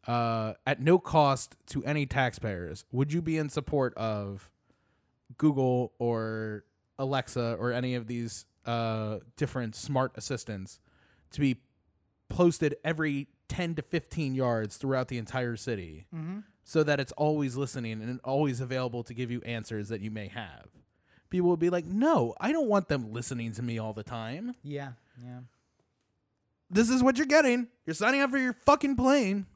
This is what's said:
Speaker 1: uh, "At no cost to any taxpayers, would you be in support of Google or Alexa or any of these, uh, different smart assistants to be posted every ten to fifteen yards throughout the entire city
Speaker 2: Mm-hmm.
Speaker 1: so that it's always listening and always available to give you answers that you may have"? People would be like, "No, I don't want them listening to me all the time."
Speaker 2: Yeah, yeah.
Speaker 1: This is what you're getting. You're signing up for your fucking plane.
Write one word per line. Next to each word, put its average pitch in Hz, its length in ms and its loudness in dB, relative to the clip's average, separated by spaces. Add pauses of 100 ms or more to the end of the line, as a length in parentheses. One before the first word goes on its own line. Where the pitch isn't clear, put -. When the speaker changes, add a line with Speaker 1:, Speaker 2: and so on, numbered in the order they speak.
Speaker 1:
uh, 113 480 -2 (100)
"At 135 160 -2
no 170 200 6
cost 143 560 4 (100)
to - 180 -6
any 147 220 0
taxpayers, 101 840 -2
would 143 200 2
you 170 80 0
be 160 160 -2
in 151 120 -2
support 135 460 0
of 101 540 -4 (880)
Google 127 600 2
or 110 680 -2 (340)
Alexa 127 600 -2
or 120 140 -2
any 123 240 -2
of 117 100 -6
these, 117 400 -8 (200)
uh, 110 520 -2 (180)
different 123 380 -4
smart 131 420 -2
assistants 107 600 -8 (540)
to 139 80 -6
be 135 160 4 (720)
posted 165 560 2
every 151 420 -2 (220)
ten 170 260 -4
to 151 80 -4
fifteen 151 540 -2
yards 117 400 0
throughout 135 320 0
the 123 100 -4
entire 120 380 -4
city 87 580 -6
Speaker 2:
Mm-hmm. 165 240 -8 (240)
Speaker 1:
so 156 220 2
that 147 160 2
it's 131 120 -4
always 147 440 2
listening 117 460 -4
and 123 200 -6
always 135 380 0
available 127 420 -4
to 120 120 -12
give 120 180 -4
you 123 100 -4
answers 110 460 -6
that 110 120 -4
you 107 120 -6
may 104 160 -8
have"? 95 400 -12 (640)
People 180 200 2
would 170 100 4
be 175 100 4
like, 175 160 -2
"No, 202 540 2
I 247 120 0
don't 311 160 2
want 202 200 4
them 120 240 -2
listening 117 420 -4
to 120 80 -6
me 117 180 -2
all 110 120 -4
the 104 120 -8
time." 127 580 -8
Speaker 2:
Yeah, 143 300 -10 (320)
yeah. 123 160 -14 (1300)
Speaker 1:
This 220 160 6
is 254 140 4
what 254 140 6
you're 294 100 2
getting. 262 400 6 (180)
You're 160 100 -4
signing 254 260 2
up 277 100 2
for 269 80 0
your 254 140 0
fucking 285 420 4
plane. 240 600 4